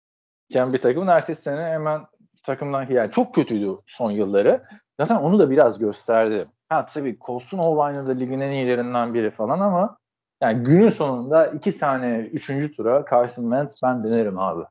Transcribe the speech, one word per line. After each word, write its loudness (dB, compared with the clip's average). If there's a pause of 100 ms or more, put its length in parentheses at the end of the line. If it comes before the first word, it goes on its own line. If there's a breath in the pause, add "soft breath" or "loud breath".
(500)
iken 0
bir 0
takımın 0
ertesi 2
sene -6
hemen -4 (420)
takımdan, -6
yani 2
çok -2
kötüydü 0 (100)
son -6
yılları. 2 (380 loud breath)
Zaten 0
onu 2
da 6
biraz 4
gösterdi. 0 (220)
Ha, -2
tabii -8
Colts'un -10
O-line'ı 0
da -2
ligin -4
en -4
iyilerinden -2
biri 0
falan -4
ama 0 (420)
yani 0
günün 6
sonunda 2
iki -4
tane 0 (140)
üçüncü -4
tura 0
Carson 0
Wentz -4
ben 0
denerim 0
abi. -4